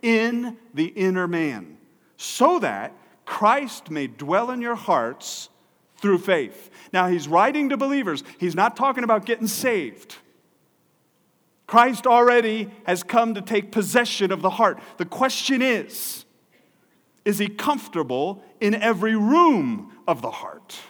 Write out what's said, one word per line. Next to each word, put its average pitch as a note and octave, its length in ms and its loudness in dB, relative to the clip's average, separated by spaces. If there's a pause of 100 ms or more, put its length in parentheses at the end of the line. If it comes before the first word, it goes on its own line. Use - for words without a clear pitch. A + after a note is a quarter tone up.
In A#3 540 0 (180)
the D#3+ 100 0
inner F#3 420 -2
man, C3+ 520 -6 (380)
so E4+ 420 2
that A#2 340 -6 (320)
Christ B3 640 0
may D3+ 160 -4
dwell D#3+ 460 -2
in B3 100 -6
your A#3 140 -4
hearts - 760 -4 (480)
through G3 220 2
faith. E3 500 -2 (240)
Now, F3+ 140 2
he's F3 200 -2
writing C4 420 2
to C#4 80 -2
believers. B3+ 460 -2 (140)
He's F3 160 -4
not G#3+ 220 0
talking C4 280 -2
about A3 220 0
getting A3+ 220 -4
saved. G3 680 -4 (1500)
Christ A#3+ 400 4
already A#3 640 4 (140)
has F3+ 180 -2
come A3+ 320 0
to G3+ 80 -10
take G#3 280 -2
possession G3+ 600 0
of F3 100 -4
the F#3 80 2
heart. F#3 300 0 (180)
The F3 80 -4
question C4 560 -2
is, - 640 -4 (960)
is G#3 140 0
he B3+ 100 -2
comfortable F3 960 -4 (160)
in G#3 140 2
every A3 420 0
room G#3+ 760 2 (160)
of A#2 160 -2
the A#2 80 -8
heart? - 480 -16 (100)